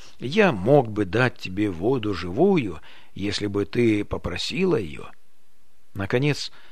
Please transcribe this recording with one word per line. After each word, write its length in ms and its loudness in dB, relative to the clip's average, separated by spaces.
я 320 4
мог 400 4
бы 140 0
дать 340 2
тебе 320 -2
воду 440 0
живую, 680 2
если 320 -2
бы 180 0
ты 400 2
попросила 720 -2
её». 300 -6
Наконец, 560 0